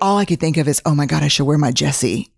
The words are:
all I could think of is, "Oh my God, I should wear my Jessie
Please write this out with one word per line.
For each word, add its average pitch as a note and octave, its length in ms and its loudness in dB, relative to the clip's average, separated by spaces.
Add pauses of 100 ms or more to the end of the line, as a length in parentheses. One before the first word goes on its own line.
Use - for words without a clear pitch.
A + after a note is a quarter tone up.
all G3+ 160 2
I G3+ 80 0
could E3+ 140 -2
think D#3+ 180 0
of D3 100 0
is, D3 160 0
"Oh D#3 100 2
my D3 120 0
God, D3+ 160 -2
I D3 60 2
should C#3+ 180 0
wear D3 100 2
my C#3+ 160 2
Jessie B2+ 640 -2